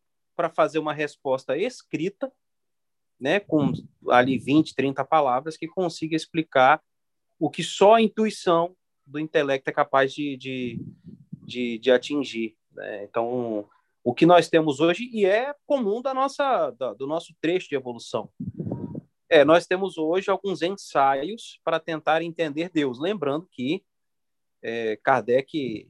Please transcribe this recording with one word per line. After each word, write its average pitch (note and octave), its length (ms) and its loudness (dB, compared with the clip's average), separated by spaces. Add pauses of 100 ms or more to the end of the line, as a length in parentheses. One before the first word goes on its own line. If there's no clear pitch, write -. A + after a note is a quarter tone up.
(360)
pra E3+ 140 -2
fazer D#3 300 0
uma D#3 140 -2
resposta C#3 640 -4
escrita, G3+ 760 -6 (880)
né, D#3 200 0
com D3 320 0 (380)
ali B2+ 280 4
vinte, D3 360 2
trinta C3+ 320 -2
palavras D3+ 520 0
que D#3+ 100 -10
consiga E3 480 -4
explicar D#3 680 2 (580)
o C#3+ 100 -2
que D#3+ 140 -6
só G3 320 6
a A3+ 60 6
intuição F#3 760 0 (300)
do C#3 120 -12
intelecto D3 520 0
é C#3+ 40 -4
capaz C3+ 400 2
de, C#3+ 240 -6
de, B2+ 480 -8 (560)
de, A#2+ 380 -6
de B2 120 2
atingir, B2 640 0 (160)
né? G2+ 340 -10
Então, A#2 600 -4 (360)
o A#2+ 100 0
que - 120 4
nós E3+ 240 8
temos D#3 300 0
hoje, F3 320 0
e G#3+ 140 0
é B3 300 0 (100)
comum B3 360 -2
da C4 120 -4
nossa, C4 580 0
da, A#2 220 -8
do C3+ 140 -8
nosso E3 340 -6
trecho F3 280 -2
de C#3+ 60 -2
evolução, A#2+ 540 -8 (1000)
é, C#3+ 160 6
nós E3 200 4
temos F#3 320 -4
hoje E3+ 320 -2
alguns F#3 320 -4
ensaios D#3+ 1000 -2
para D#3+ 160 -2
tentar D#3+ 420 -2
entender E3 480 -4
Deus. C3+ 300 -2
Lembrando D#3+ 520 -2
que, C#3+ 320 -4 (800)
é, A2+ 360 -4
Kardec B2 920 0